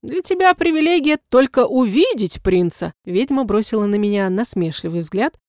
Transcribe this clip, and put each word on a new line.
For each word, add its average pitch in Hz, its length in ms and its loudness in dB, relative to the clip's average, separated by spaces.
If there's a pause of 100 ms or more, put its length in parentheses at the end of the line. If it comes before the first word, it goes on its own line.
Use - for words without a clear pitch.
«Для 349 180 -6
тебя 370 320 2
привилегия 311 640 2 (120)
только 262 360 4
увидеть 254 760 0
принца», 180 500 0 (120)
ведьма 254 400 -2
бросила 208 400 -2
на 202 100 0
меня 202 340 0
насмешливый 175 720 -4
взгляд. 190 500 -4